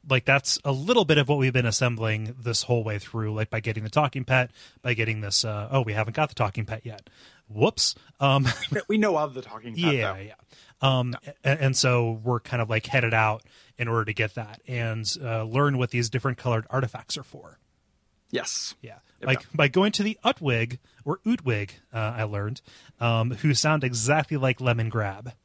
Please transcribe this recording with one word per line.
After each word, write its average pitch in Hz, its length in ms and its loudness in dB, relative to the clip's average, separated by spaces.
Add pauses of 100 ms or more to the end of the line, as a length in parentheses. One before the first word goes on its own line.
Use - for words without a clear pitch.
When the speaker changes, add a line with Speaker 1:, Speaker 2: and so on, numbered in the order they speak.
Speaker 1:
like, 131 180 2
that's - 380 2
a 139 80 0
little 175 340 2
bit 151 120 4
of 139 100 0
what 143 120 2
we've 131 140 2
been 123 120 2
assembling 113 720 -2
this 117 220 -2
whole 120 220 0
way 107 160 -4
through, 107 340 -6
like, 107 160 -2
by 113 100 -4
getting 107 240 -4
the 107 60 -6
talking 139 340 0
pet, 127 280 2 (320)
by 123 100 0
getting 110 280 -2
this, 101 220 -2
uh, 107 280 -6
oh, 135 100 4
we 110 120 -2
haven't 107 220 -2
got 151 140 0
the - 60 -16
talking 107 300 -2
pet 110 200 -10
yet. 110 240 -14 (380)
Whoops. 110 480 0 (240)
Um, 139 280 4 (200)
<laughs> 185 200 -4
Speaker 2:
We 214 120 2
know 202 180 2
of 151 160 -2
the 127 80 -10
talking 113 320 -14
pet, 170 220 2
Speaker 1:
yeah, 107 180 0
Speaker 2:
though. 90 60 -10
Speaker 1:
yeah. 101 140 -14 (480)
Um, 127 300 4
Speaker 2:
No. 123 60 -8 (260)
Speaker 1:
a-, 143 200 2
and 135 120 4
so 120 480 2
we're 120 180 0
kind 120 200 -4
of, 110 80 -2
like, 113 160 0
headed 117 300 2
out 110 260 2 (380)
in 120 80 -2
order 113 180 0
to 107 80 -4
get 107 200 -2
that 110 340 -12
and, 113 560 -4
uh, 113 200 -4
learn 131 340 2
what 127 140 0
these 120 180 0
different 127 300 -2
colored 113 320 0
artifacts - 440 -4
are 139 80 -10
for. - 360 -20 (720)
Speaker 2:
Yes. - 500 -6
Speaker 1:
Yeah. 120 140 -18 (240)
Speaker 2:
Yep, - 80 -6
Speaker 1:
Like, 131 140 2
Speaker 2:
yep. - 120 -20
Speaker 1:
by 151 140 4
going 190 260 4
to 202 100 0
the 220 220 -2
Utwig, 127 540 0 (260)
or 151 200 -4
Utwig, 123 440 -2 (240)
uh, 113 240 -2
I 110 60 -2
learned, 104 380 -4 (380)
um, 117 320 2
who 143 220 2
sound 151 300 2
exactly 143 520 0
like 131 240 2
Lemon 117 300 2
Grab 110 420 -4 (140)